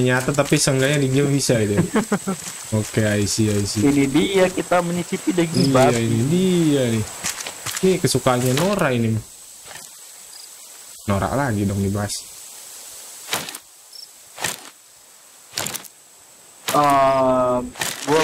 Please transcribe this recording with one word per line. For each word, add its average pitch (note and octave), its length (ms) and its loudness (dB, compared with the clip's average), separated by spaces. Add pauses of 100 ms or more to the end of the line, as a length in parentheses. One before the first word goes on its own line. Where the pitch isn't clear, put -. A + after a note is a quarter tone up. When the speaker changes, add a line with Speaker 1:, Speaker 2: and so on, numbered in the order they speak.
(160)
Speaker 1:
nyata, B2+ 160 0
tapi C#3+ 260 2
seenggaknya C#3 400 2
di C#3 140 2
game C#3 160 2
bisa C#3 320 2
gitu. G#2 160 0 (560)
Speaker 2:
<laughs> - 480 -6
Speaker 1:
Oke, A2 240 -2
I G#2 240 0
see, G#2+ 240 0
I G#2 160 0
see. G#2 160 -2
Speaker 2:
Ini C#3+ 240 4
dia F#3 400 2
kita F3+ 320 0
menyicipi F3 560 -2
daging D#3+ 340 2
Speaker 1:
Iya, C3 220 6
Speaker 2:
babi. A#2 100 0
Speaker 1:
ini A2+ 300 0
dia F3 560 4
nih. A2+ 160 0 (760)
Ini F#3+ 140 2 (100)
kesukaannya B2+ 540 0
Nora F3 340 2
ini. A#2 220 2 (1900)
Nora G2 300 0
lagi A2+ 320 0
dong G2 100 -2
dibahas. G2+ 380 -2 (4000)
Speaker 2:
Eh, C3+ 840 4 (500)
gua D3+ 160 4